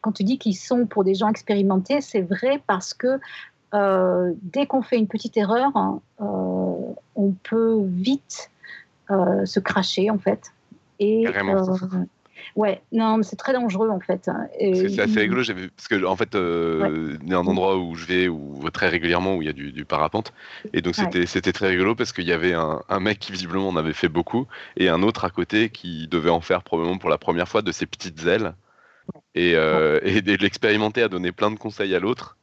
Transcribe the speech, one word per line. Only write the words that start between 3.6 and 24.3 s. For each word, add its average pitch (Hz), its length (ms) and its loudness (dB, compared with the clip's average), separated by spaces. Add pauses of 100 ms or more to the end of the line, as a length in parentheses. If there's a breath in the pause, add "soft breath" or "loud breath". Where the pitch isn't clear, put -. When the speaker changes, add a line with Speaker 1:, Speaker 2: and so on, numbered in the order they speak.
Speaker 1:
euh, 185 600 2 (100)
dès 269 240 -2
qu'on 262 160 0
fait 247 160 0
une 214 80 4
petite 220 280 -6
erreur, 233 400 2
hein, 196 240 0 (220)
euh, 185 720 -2 (220)
on 202 160 2
peut 226 560 0
vite, 190 640 -2 (580 loud breath)
euh, 190 380 2
se 202 120 0
cracher, 196 520 0
en 214 80 0
fait. - 340 -2 (460)
Et, 214 240 4
Speaker 2:
Carrément. 196 440 2
Speaker 1:
euh, 185 100 0 (800 loud breath)
ouais, 208 360 0
non, 220 260 4
mais 220 60 2
c'est 190 120 -4
très - 160 -4
dangereux, 226 380 2
en 196 100 0
fait. 185 300 -2 (300)
Et 202 140 2
Speaker 2:
Parce 185 100 4
que 196 60 2
c'est 202 120 0
assez 214 120 2
Speaker 1:
il 214 80 4
Speaker 2:
rigolo, 127 200 2
j'ai 117 140 -2
vu, 92 140 -8
parce - 180 -20
que, 98 180 2
en 92 100 2
fait, - 200 -2
euh, 85 460 2 (320)
Speaker 1:
Ouais. 78 100 -8
Speaker 2:
il 78 60 -8
y 92 40 2
a 92 60 4
un 87 40 2
Speaker 1:
Mm. 87 40 2
Speaker 2:
endroit 95 320 2
où 85 160 -4
je 82 100 -12
vais, 90 220 2
où, 73 440 -6
très 92 180 0
régulièrement, 87 480 0
où 82 40 -2
il 78 60 -4
y - 20 -2
a 76 40 -6
du, 71 180 -10
du 67 140 -12
parapente. 80 480 -2 (380 loud breath)
Et - 120 -2
donc, 87 120 -2
Speaker 1:
Ouais. 202 100 0
Speaker 2:
c'était, 90 200 0
c'était - 280 -2
très 98 160 0
rigolo 95 260 2
parce 117 180 -4
qu'il 90 120 -6
y 82 60 0
avait 87 220 2
un, 80 360 -2
un 98 100 0
mec 104 180 0
qui, - 140 -14
visiblement, 95 380 -4
en 90 60 -4
avait 80 180 0
fait - 160 0
beaucoup, 87 360 -2 (320 loud breath)